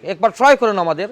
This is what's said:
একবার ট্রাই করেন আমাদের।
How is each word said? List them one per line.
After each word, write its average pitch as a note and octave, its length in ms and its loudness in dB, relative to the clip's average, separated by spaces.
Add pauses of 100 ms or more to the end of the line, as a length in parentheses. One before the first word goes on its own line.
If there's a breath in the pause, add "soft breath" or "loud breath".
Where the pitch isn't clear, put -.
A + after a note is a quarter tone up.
একবার F#3+ 280 -4
ট্রাই C4+ 260 4
করেন A3 220 -2
আমাদের। E3+ 340 -4